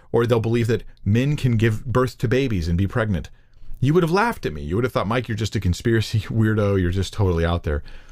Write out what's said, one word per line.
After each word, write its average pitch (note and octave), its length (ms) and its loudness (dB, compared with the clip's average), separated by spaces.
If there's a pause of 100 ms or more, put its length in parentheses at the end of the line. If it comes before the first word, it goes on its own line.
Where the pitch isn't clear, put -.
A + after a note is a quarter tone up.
(120)
or A#2 140 2
they'll A#2 120 2
believe A2+ 280 0
that A2+ 180 0 (200)
men B2+ 300 2
can B2 220 2
give A2 300 2
birth B2 320 0
to B2 100 -2
babies A2+ 400 0
and E2+ 80 2
be F#2+ 100 2
pregnant. G#2 440 -2 (500)
You C#3 140 2
would F#3 80 6
have D#3+ 100 2
laughed G#3+ 320 0
at F2+ 80 -4
me. D2 100 -10
You D2+ 140 -4
would A#2 80 0
have B2 80 -4
thought, G#2 160 -2
"Mike, B2 180 -2
you're A2 100 -4
just A2 200 -4
a G#2 40 -2
conspiracy A2 600 0
<laughs> - 80 -6
weirdo. G#2+ 520 2
You're F2 100 0
just F#2 220 -4
totally F2 320 0
out E2+ 180 0
there." D2 200 -2 (300)